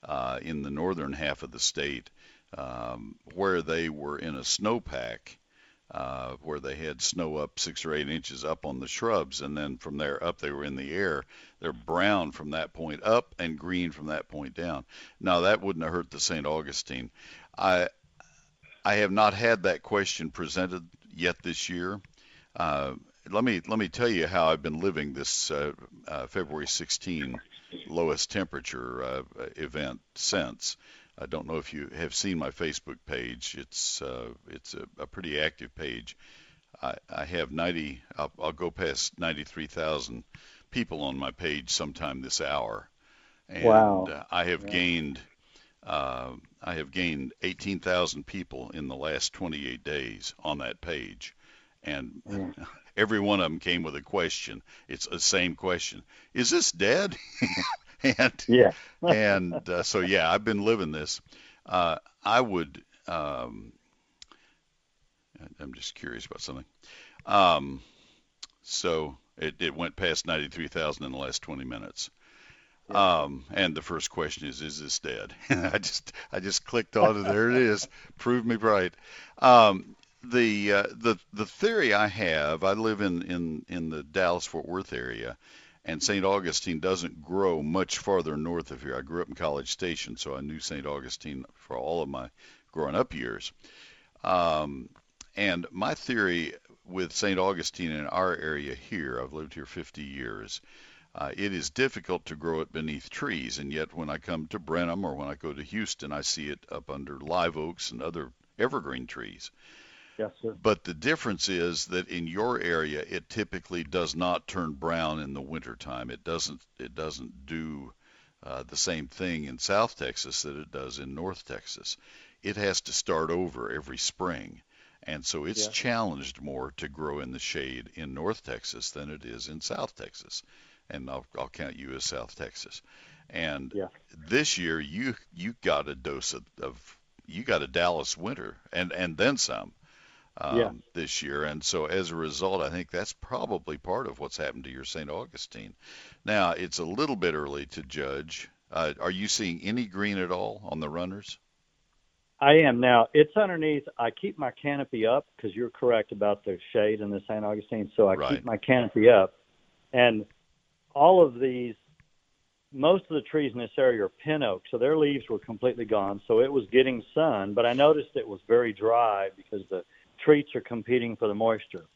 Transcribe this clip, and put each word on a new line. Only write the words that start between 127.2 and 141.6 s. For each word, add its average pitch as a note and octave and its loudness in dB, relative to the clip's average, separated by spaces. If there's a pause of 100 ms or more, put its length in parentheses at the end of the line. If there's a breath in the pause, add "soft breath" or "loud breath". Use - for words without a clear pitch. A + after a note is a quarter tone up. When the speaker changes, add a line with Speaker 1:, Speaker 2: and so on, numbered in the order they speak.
Speaker 1:
the C2 -12
shade C2 -8
in C#2+ -12
North F2 -6
Texas - -8
than D2 -12
it D2 -14
is A#1+ -12
in D#2 -12
South - -8
Texas. - -14 (440 soft breath)
And C2 -12
I'll, C2+ -10 (100)
I'll C2 -8
count C#2 -12
you C2+ -14
as C2 -8
South A#1+ -8
Texas. - -14 (460 soft breath)
And C#2+ -6
Speaker 2:
Yeah. F#2+ -6 (280)
Speaker 1:
this G2+ 0
year, E2 -2
you, F#2+ -6 (180)
you F#2+ -8
got D2 2
a C#2+ -8
dose C2+ -6
of, C2 -12 (180)
of, - -12 (280)
you F#2+ -8
got G#2 0
a C#2 -6
Dallas E2+ 0
winter E2 -10 (160)
and, F2+ -2
and E2+ -4
then B2 4
some, G1+ -4 (640 soft breath)
um, A#2+ 0
Speaker 2:
Yeah. A2 2 (240)
Speaker 1:
this E2 -4
year. C#2+ -2
And D2+ -4